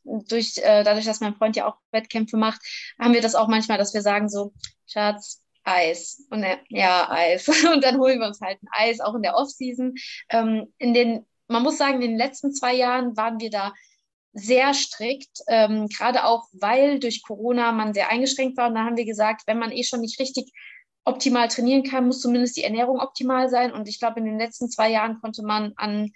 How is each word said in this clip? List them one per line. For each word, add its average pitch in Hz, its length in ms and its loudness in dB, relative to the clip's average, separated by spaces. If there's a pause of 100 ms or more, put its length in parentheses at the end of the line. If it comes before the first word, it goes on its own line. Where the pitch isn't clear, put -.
durch, 220 540 -4
äh, 208 260 4
dadurch, 214 200 2
dass 220 160 -4
mein 214 140 -2
Freund 220 220 0
ja - 100 -2
auch 214 100 -6 (140)
Wettkämpfe 226 460 -4
macht, 220 240 0 (380)
haben 240 160 4
wir 233 80 4
das 220 120 0
auch 220 140 4
manchmal, 220 300 2
dass 202 160 0
wir 214 80 -4
sagen 202 260 2
so, 202 240 -6 (340)
„Schatz, 208 560 -4 (220)
Eis.“ 175 680 -2
Und 214 140 -4
er, 185 240 -4
„Ja, 185 420 2
Eis.“ 170 380 2
<laughs> 320 260 6
Und 277 100 4
dann 262 140 4
holen 262 220 4
wir 220 80 -2
uns 208 120 -12
halt 196 220 -8
ein 208 80 -20
Eis, 226 300 0
auch 214 160 -4
in 226 60 -4
der 196 140 0
Off-Season. 254 580 -4 (360)
Ähm, 220 480 0
in 240 160 2
den, 233 320 2 (220)
man 233 160 0
muss 311 140 0
sagen, 269 240 2
in 240 100 0
den 226 60 -2
letzten 277 360 -2
zwei 254 200 0
Jahren 247 420 0
waren 220 240 -4
wir 220 100 -8
da 202 220 -4 (600)
sehr 254 420 2
strikt, 269 640 -6 (100)
ähm, 214 400 4
gerade 226 360 0
auch, 226 280 2
weil 254 480 2
durch 233 220 -4
Corona 233 500 0
man 214 220 -2
sehr 202 160 0
eingeschränkt 262 480 -2
war. 240 100 2
Und 226 60 -4
da 220 100 -2
haben 233 140 -2
wir 233 80 -2
gesagt, 214 400 -2
wenn 220 120 -2
man 226 140 -4
eh 247 100 -4
schon 240 180 -4
nicht 226 200 -6
richtig 262 320 -6 (520)
optimal 247 440 0
trainieren 254 360 2
kann, 262 220 0
muss 262 140 0
zumindest 240 360 0
die - 80 -4
Ernährung 240 360 0
optimal 254 480 0
sein. 247 240 0
Und 214 160 -8
ich 208 100 -12
glaube, 226 220 -4
in 220 60 -2
den 214 120 -4
letzten 226 300 -6
zwei 220 220 0
Jahren 226 300 -2
konnte 220 220 -10
man 214 340 -2
an 208 400 -4